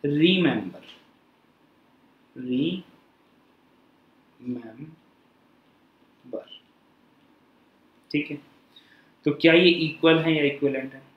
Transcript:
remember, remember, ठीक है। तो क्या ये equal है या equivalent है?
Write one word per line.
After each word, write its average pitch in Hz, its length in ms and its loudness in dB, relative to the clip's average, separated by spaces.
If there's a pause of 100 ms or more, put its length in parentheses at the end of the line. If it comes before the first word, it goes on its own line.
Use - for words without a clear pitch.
remember, 147 800 0 (1500)
remember, 135 460 -4 (4000)
ठीक 151 200 -4
है। 147 60 -10 (880)
तो 147 60 0 (100)
क्या 165 120 6
ये 175 160 6
equal 165 500 2
है 160 160 0
या 151 80 0
equivalent 135 500 -2
है? 135 80 -20 (160)